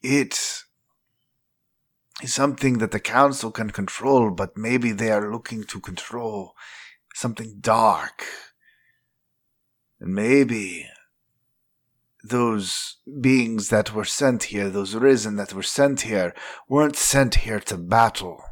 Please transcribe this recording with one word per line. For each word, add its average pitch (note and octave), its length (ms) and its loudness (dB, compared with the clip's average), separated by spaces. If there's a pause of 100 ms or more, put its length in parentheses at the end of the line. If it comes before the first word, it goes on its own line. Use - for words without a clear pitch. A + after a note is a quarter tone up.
it C3 600 -2 (1600)
is B2+ 100 -6
something C3+ 460 0
that A2 120 -2
the - 80 -2
council C3 520 2
can A2 180 -6
control, A2 640 2
but F#2 260 -6
maybe A#2 340 0
they A2 200 0
are G#2 200 0
looking A2 340 -10
to - 140 -12
control A2+ 760 -10 (600)
something A2+ 460 -8
dark. A2 680 2 (1700)
And F2+ 140 -8
maybe A2 760 2 (1400)
those A2+ 680 -2 (240)
beings A#2 480 2
that G#2+ 240 2
were G#2+ 120 -4
sent B2 400 0
here, G2+ 240 -4
those G2 260 -4
risen A2+ 420 4
that G2+ 160 -6
were F#2+ 100 -8
sent C#3 380 0
here, F#2+ 320 -2 (340)
weren't C#3+ 280 2
sent C3+ 400 2
here A2 260 2
to - 160 -6
battle. F#2+ 640 2 (100)